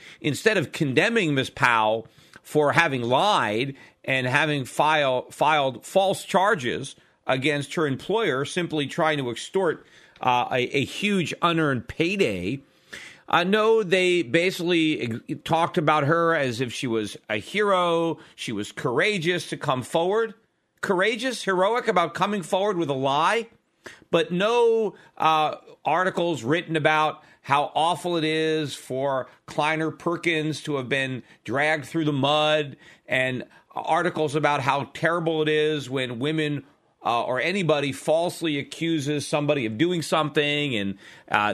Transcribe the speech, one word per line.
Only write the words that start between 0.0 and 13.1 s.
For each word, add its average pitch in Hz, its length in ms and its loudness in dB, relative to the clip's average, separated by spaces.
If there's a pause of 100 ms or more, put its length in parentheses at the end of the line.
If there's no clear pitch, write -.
instead 185 380 0
of 147 140 -2
condemning 165 640 2
Ms. 131 140 0
Powell 113 580 2 (360)
for 147 300 2
having 147 280 2
lied 127 760 0 (300)
and 131 220 -2
having 143 400 0
file-, 143 640 0
filed 143 560 0
false 196 380 0
charges 151 680 0 (320)
against 139 480 -2
her 160 120 0
employer, 139 580 -2
simply 156 420 -4
trying 156 300 0
to 131 140 -4
extort, 170 560 -2 (340)
uh, 123 300 2
a, 127 260 0
a 135 80 2
huge 196 560 -2
unearned 160 480 0
payday. 139 720 -2 (640)